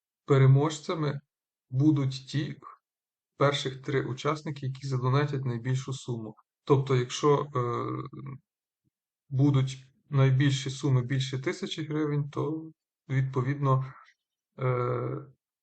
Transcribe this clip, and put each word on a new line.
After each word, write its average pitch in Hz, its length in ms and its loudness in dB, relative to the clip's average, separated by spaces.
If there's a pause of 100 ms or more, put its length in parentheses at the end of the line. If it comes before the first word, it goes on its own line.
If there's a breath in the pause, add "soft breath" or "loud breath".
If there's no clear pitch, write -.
(240)
Переможцями 143 960 4 (500)
будуть 139 580 2
ті 147 280 -4 (800)
перших 139 460 0
три 135 220 -2
учасники, 147 640 -6
які 131 200 -8
задонатять 135 580 0
найбільшу 127 480 -4
суму. 113 440 -8 (280)
Тобто, 135 320 4
якщо, 143 600 0
е, 127 40 0 (1700)
будуть 135 580 2 (240)
найбільші 135 600 2
суми 131 320 2
більше 131 360 -4
тисячі 175 460 -6
гривень, 147 460 -2
то, 160 400 -6 (380)
відповідно, 131 880 0 (640 loud breath)
е, 123 600 -2 (440)